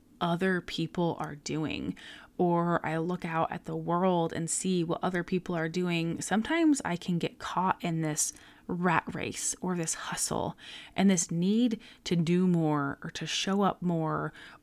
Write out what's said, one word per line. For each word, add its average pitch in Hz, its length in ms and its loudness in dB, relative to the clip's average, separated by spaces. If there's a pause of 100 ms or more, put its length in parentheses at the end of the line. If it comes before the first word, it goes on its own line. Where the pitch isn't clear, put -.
(200)
other 175 400 0
people 165 580 -2
are 151 180 -8
doing, - 600 -4 (400)
or 170 480 2
I 160 140 0
look 180 260 -4
out 165 280 0
at - 120 -8
the 160 120 -6
world 170 560 2
and 165 180 -4
see 185 320 2
what 165 200 -2
other 180 200 0
people 180 320 -2
are 165 140 0
doing, 170 520 0
sometimes 294 640 2
I 170 120 -2
can 175 220 0
get - 200 -4
caught - 420 0
in 165 220 -2
this 151 300 -2 (340)
rat 175 460 2
race - 480 -6
or 180 160 -2
this 160 180 -2
hustle - 600 -4 (400)
and 196 140 6
this 180 200 2
need 208 480 2 (240)
to - 140 0
do 175 320 4
more 151 560 2
or 165 60 -6
to - 160 -8
show 196 340 0
up 190 220 2
more 156 500 0 (300)